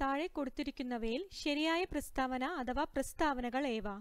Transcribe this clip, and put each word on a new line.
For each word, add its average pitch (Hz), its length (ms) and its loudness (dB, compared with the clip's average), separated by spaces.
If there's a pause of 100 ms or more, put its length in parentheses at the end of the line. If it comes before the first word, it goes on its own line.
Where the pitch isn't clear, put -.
താഴെ 277 260 2
കൊടുത്തിരിക്കുന്നവയിൽ 254 1040 -2
ശരിയായ 320 520 2
പ്രസ്താവന 262 640 0
അഥവാ 269 380 0
പ്രസ്താവനകൾ 269 840 0
ഏവ? 220 220 0 (120)